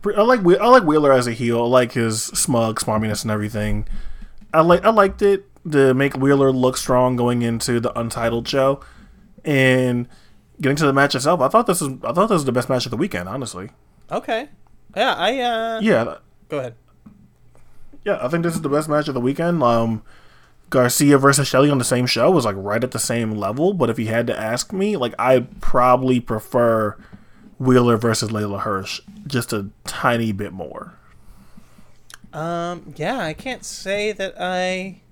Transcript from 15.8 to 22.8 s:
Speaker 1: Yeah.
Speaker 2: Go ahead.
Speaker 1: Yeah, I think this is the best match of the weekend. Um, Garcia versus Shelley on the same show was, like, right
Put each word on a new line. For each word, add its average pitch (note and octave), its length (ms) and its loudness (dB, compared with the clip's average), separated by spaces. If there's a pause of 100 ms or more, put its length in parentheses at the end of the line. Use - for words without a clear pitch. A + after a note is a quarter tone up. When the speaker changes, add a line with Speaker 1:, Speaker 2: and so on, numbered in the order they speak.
Speaker 1:
Yeah. A#2+ 360 0 (320)
Speaker 2:
Go D3 100 -6
ahead. B2 160 -10 (1300)
Speaker 1:
Yeah, G3+ 160 0
I B2 60 -4
think E3 160 -2
this E3+ 100 -2
is D#3+ 80 -6
the D#3 80 -4
best D3 180 0
match D3+ 200 0
of C#3+ 80 -6
the B2+ 60 -2
weekend. D#3+ 420 -2
Um, A#2 400 0 (680)
Garcia C#3 480 4
versus C#3 300 4
Shelley C#3 240 4
on C#3 80 2
the A#2+ 40 -2
same B2 220 0
show A#2+ 240 2
was, D#3+ 160 2
like, G#2 120 -2
right G#2 260 -2